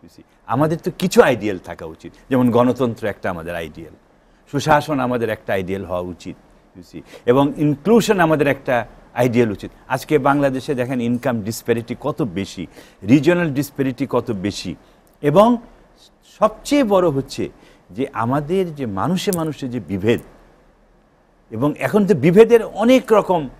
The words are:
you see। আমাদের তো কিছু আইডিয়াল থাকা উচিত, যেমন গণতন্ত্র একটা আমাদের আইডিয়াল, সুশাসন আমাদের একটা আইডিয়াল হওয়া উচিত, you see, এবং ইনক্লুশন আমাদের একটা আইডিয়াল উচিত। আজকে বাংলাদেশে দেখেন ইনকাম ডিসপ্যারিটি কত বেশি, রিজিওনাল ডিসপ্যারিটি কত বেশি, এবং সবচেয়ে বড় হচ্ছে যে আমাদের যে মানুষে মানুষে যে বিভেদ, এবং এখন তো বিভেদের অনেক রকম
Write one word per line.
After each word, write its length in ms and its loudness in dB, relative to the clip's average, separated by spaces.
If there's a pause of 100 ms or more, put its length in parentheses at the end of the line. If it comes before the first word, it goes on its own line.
you 120 -20
see। 100 -20 (200)
আমাদের 380 -2
তো 160 -4
কিছু 220 2
আইডিয়াল 360 2
থাকা 280 -14
উচিত, 260 -18 (180)
যেমন 220 2
গণতন্ত্র 560 0
একটা 220 -6
আমাদের 260 -10
আইডিয়াল, 380 -12 (580)
সুশাসন 480 0
আমাদের 300 -2
একটা 240 -6
আইডিয়াল 320 -4
হওয়া 140 -4
উচিত, 360 -12 (420)
you 140 -20
see, 100 -16 (240)
এবং 320 4
ইনক্লুশন 640 2
আমাদের 280 2
একটা 380 -2 (280)
আইডিয়াল 380 2
উচিত। 200 -10 (160)
আজকে 300 -2
বাংলাদেশে 580 0
দেখেন 260 -4
ইনকাম 400 -2
ডিসপ্যারিটি 580 -4
কত 220 -6
বেশি, 460 -6 (420)
রিজিওনাল 400 4
ডিসপ্যারিটি 600 -4
কত 220 -2
বেশি, 440 -6 (460)
এবং 360 4 (840)
সবচেয়ে 440 0
বড় 260 2
হচ্ছে 400 -6 (420)
যে 220 -6
আমাদের 640 -4
যে 100 -8
মানুষে 460 -2
মানুষে 360 -6
যে 120 -6
বিভেদ, 400 0 (1300)
এবং 280 -2
এখন 280 0
তো 80 4
বিভেদের 480 6
অনেক 500 2
রকম 360 0 (100)